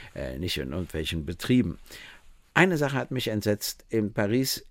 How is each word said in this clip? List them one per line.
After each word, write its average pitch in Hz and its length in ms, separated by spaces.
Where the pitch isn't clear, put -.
äh, 65 240
nicht 87 200
in 67 140
irgendwelchen 80 520
Betrieben. 90 540
Eine 175 240
Sache 139 200
hat 123 160
mich 127 160
entsetzt. 104 640
In 107 220
Paris 117 580